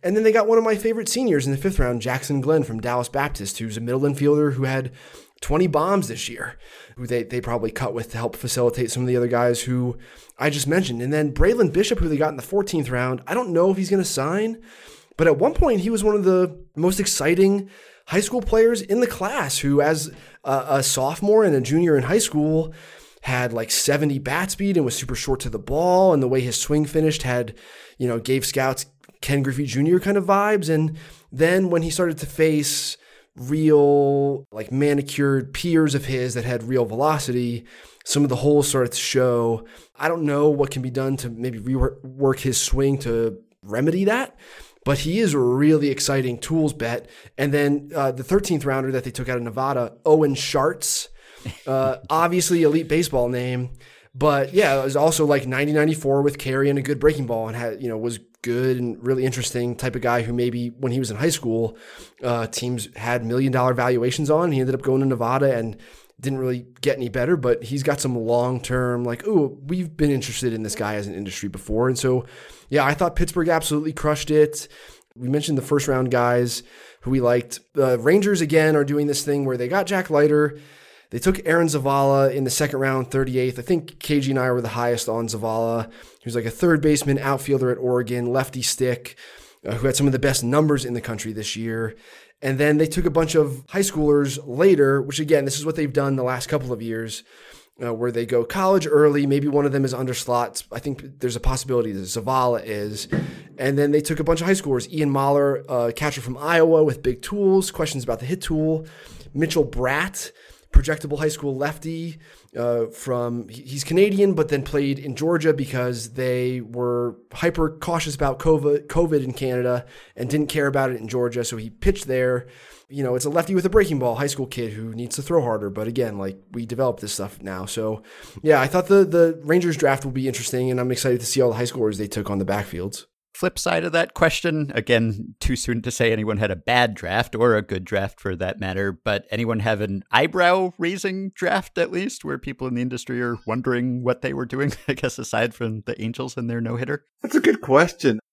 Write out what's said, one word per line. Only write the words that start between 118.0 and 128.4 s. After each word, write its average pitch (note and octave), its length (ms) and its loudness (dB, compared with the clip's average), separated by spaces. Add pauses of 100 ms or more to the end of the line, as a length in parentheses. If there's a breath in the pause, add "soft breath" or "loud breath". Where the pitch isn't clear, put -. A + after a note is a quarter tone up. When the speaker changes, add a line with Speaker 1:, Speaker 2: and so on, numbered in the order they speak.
Speaker 1:
about C3+ 240 -2
covid, D3 480 2
covid D#3 340 2
in B2+ 120 -6
Canada B2 520 -2 (300 soft breath)
and D3+ 140 -6
didn't D3 180 0
care C#3+ 200 0
about C3+ 240 0
it A#2+ 100 -8
in A2 80 -12
Georgia. A#2+ 340 -2
So A2+ 140 -8
he A2 120 -10
pitched - 380 -2
there. B2+ 400 0 (400 soft breath)
You C#3 160 -6
know, B2 120 0
it's B2+ 100 -2
a D3 40 -2
lefty E3+ 240 0
with F3+ 120 0
a F#3+ 40 2
breaking E3+ 300 2
ball, A#2+ 160 0
high C#3 120 -2
school C#3 200 -6
kid A#2 240 -6
who A2 220 -10
needs A#2+ 240 -8
to C#3 40 -8
throw E3 200 2
harder. A2 280 -2
But G#2+ 180 -6
again, A#2 300 -2
like, G2 220 -8 (120)
we A#2 140 -8
develop A#2+ 360 -2
this G#2 120 -8
stuff G2+ 280 -10
now. F#2 240 -8
So A2 380 -4 (380 loud breath)